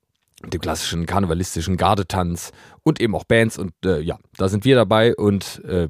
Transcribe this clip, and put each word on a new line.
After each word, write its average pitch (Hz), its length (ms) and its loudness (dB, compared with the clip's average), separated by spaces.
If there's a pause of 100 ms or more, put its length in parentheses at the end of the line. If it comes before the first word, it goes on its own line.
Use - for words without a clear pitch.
(460)
dem 85 160 -6
klassischen 82 460 -4
karnevalistischen 90 680 -2
Gardetanz 92 760 -2 (320)
und - 180 0
eben 107 140 0
auch - 80 -4
Bands. 113 340 2
Und, 92 160 -8 (120)
äh, 85 160 2
ja, 82 180 -6 (180)
da 95 120 0
sind 98 160 -2
wir 135 100 6
dabei 110 400 4
und, 101 500 -2
äh, 87 240 -2